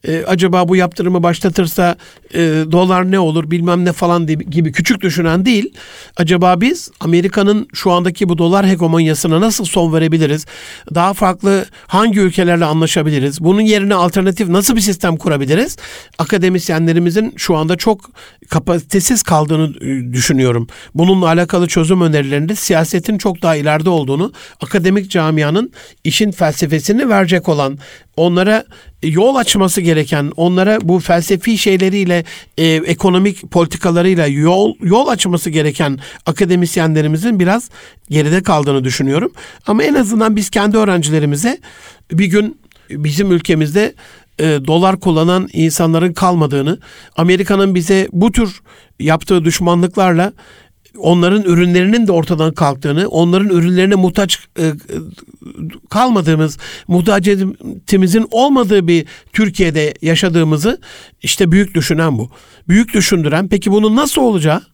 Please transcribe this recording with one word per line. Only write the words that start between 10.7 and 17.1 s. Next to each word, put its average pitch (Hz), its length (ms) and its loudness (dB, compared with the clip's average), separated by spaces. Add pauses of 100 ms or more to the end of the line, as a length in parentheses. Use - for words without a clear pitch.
Daha 180 180 0
farklı 190 520 0 (220)
hangi 208 320 2
ülkelerle 175 460 2
anlaşabiliriz? 151 760 -2
Bunun 190 200 2
yerine 208 340 2
alternatif 185 520 0
nasıl 196 280 0
bir 226 60 0
sistem 180 360 -2
kurabiliriz? 156 600 -2 (400)
Akademisyenlerimizin 175 1200 0